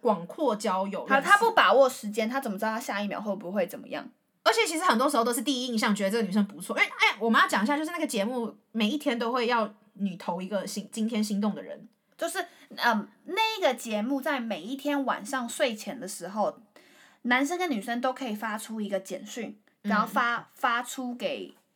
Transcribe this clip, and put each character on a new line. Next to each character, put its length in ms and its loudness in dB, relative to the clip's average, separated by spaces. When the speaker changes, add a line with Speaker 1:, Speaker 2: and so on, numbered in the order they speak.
Speaker 1:
广 240 2
阔 300 0
交 320 -2
友， 200 -6
Speaker 2:
他， 80 4
Speaker 1:
认 80 4
识。 60 0
Speaker 2:
他 80 10
不 140 6
把 220 8
握 160 10
时 200 -6
间， 200 0
他 100 -2
怎 120 -4
么 60 -6
知 80 -2
道 60 0
他 80 -4
下 220 -4
一 60 -2
秒 140 -4
会 140 -4
不 160 -8
会 160 0
怎 120 -12
么 80 -18
样？ 220 -8
Speaker 1:
而 80 8
且 140 2
其 120 -2
实 60 -2
很 140 4
多 120 4
时 60 2
候 80 4
都 100 2
是 80 0
第 220 0
一 40 -4
印 100 -2
象 180 2
觉 100 0
得 40 0
这 80 0
个 60 2
女 80 -4
生 160 4
不 120 -14
错， 180 -6
因 60 2
为， 60 2
哎， 300 2
我 100 2
们 100 6
要 80 6
讲 160 2
一 20 4
下， 120 2
就 80 -2
是 60 -6
那 80 -6
个 80 0
节 180 0
目 300 -4
每 180 0
一 80 -2
天 200 -2
都 140 -2
会 140 0
要 280 2
你 240 -4
投 240 -4
一 60 -6
个 180 -2
心， 260 -8
惊 160 -2
天 160 0
心 160 0
动 140 2
的 80 -8
人。 260 -14
Speaker 2:
就 120 -4
是， 100 -4
嗯， 320 2
那 420 0
个 60 4
节 280 -4
目 200 -2
在 180 -2
每 220 -6
一 140 -8
天 300 -2
晚 200 -2
上 240 -4
睡 260 -2
前 240 -10
的 80 -10
时 200 -10
候， 320 -2
男 220 4
生 120 -2
跟 120 0
女 120 -2
生 180 -6
都 140 0
可 140 -8
以 80 -4
发 220 -6
出 220 -10
一 80 -4
个 120 -2
简 260 -10
讯， 320 -10
Speaker 1:
嗯。 60 -4
Speaker 2:
然 100 4
后 60 2
发， 480 -2
发 300 0
出 320 -8
给 400 -6